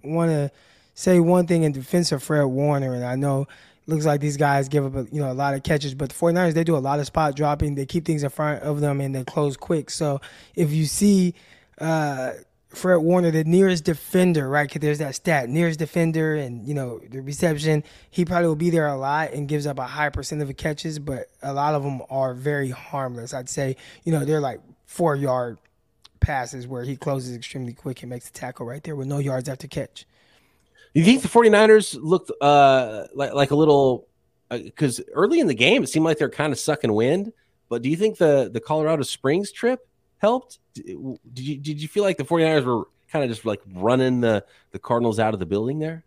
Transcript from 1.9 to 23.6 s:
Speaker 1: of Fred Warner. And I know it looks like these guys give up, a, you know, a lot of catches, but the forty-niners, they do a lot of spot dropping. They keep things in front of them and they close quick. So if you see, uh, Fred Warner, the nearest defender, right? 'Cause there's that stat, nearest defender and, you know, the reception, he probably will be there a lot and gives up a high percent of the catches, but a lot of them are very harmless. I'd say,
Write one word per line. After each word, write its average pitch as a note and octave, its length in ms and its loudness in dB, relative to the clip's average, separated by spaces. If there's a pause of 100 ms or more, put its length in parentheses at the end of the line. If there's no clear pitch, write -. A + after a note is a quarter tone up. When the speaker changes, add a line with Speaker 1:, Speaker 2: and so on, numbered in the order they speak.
Speaker 1:
of C#3+ 120 -4
Fred D3 220 2
Warner. C3+ 500 0
And B2 80 -6
I B2 120 -4
know C#3 260 0
it C#3 60 -4 (440)
looks D#3 140 -2
like D3 160 2
these C#3+ 160 -4
guys C#3 320 2
give C#3+ 160 0
up, C3+ 100 -6
a, C3 180 -6
you D3+ 60 -4
know, C#3 100 -2
a B2+ 40 -6
lot C#3 220 -2
of C3+ 80 -8
catches, C#3+ 300 -2
but C#3 140 -6
the - 80 -12
forty-niners, E3+ 380 2
they E3 100 2
do E3 140 2
a - 20 0
lot C3+ 200 0
of C#3+ 60 -4
spot D3+ 300 0
dropping. D3 400 0
They C#3 100 -6
keep D#3+ 200 -4
things D3+ 180 -2
in C#3 60 -2
front D3+ 340 -4
of D3 160 -4
them C#3+ 220 0
and C#3 120 -4
they C3 120 -6
close D3 320 -2
quick. - 320 -4
So C#3+ 320 -4 (340)
if D3+ 160 0
you D#3 140 2
see, F#3 480 4 (480)
uh, D3 500 -2 (380)
Fred F#3 280 2
Warner, E3+ 340 4
the D#3+ 140 2
nearest F3+ 400 4
defender, E3+ 640 2
right? C#3+ 200 0
'Cause D3+ 120 -6
there's D3 180 0
that C#3+ 160 -6
stat, C#3 340 0
nearest D#3+ 300 0
defender D#3+ 560 0
and, A#2+ 320 -8
you D3 60 -4
know, B2+ 260 -6 (100)
the C3 120 -12
reception, D3+ 600 0 (300)
he F3 140 0
probably F3 220 0
will D#3 100 0
be E3+ 120 2
there E3 180 2
a C#3+ 100 -2
lot C#3+ 340 -2
and C#3+ 160 -6
gives D3 180 -2
up C#3+ 140 -6
a B2+ 80 -6
high D3 220 -2
percent D3+ 320 -6
of C#3 80 -6
the C3 40 -10
catches, D3+ 460 -6
but C#3+ 280 -8 (140)
a C#3 120 -8
lot D3 200 0
of C#3+ 80 0
them C#3 280 -6
are C3 240 -2
very C#3 360 -4
harmless. B2 640 -10
I'd B2+ 160 -10
say, C3+ 280 -4 (260)